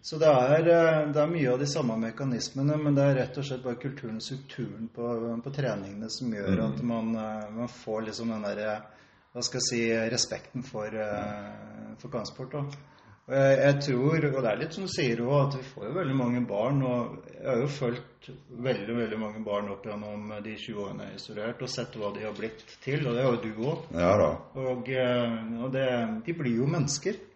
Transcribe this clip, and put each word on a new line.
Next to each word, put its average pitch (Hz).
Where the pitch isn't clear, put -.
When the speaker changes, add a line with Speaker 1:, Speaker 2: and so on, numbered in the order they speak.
Speaker 1:
Så 156
det 156
er, 147
eh, 160
det 147
er 156
mye 143
av 127
de 143
samme 135
mekanismene, 135
men 147
det 139
er 139
rett 127
og 139
slett 127
bare 123
kulturen 123
og 110
strukturen 113
på, 120
på 139
treningene 107
som 123
gjør 98
Speaker 2:
Mm. 80
Speaker 1:
at 71
man, 113
eh, 107
man 117
får 110
liksom 110
den 107
der, 104
eh, 107
hva 123
skal 123
jeg -
si, 113
respekten -
for, 107
eh, 104
for 120
kampsport, 127
da. 143
Og 131
jeg, 135
jeg 143
tror, 143
og 131
det 110
er 104
litt 156
som 190
du 180
sier 120
også, 135
at 139
vi 127
får 101
jo 143
veldig 156
mange 123
barn, 117
og 123
jeg -
har 127
jo 135
fulgt -
veldig, 117
veldig 110
mange 110
barn 101
opp 98
gjennom 104
de 107
tjue 104
årene 101
jeg 101
har 98
studert, 110
og 127
sett -
hva 104
de 104
har 107
blitt 104
til, 147
og 120
det 131
har 123
jo 104
du 110
også. 160
Speaker 2:
Ja 87
da. 80
Speaker 1:
Og, 127
eh, 120
og 127
det, 131
de 170
blir 135
jo 127
mennesker. 170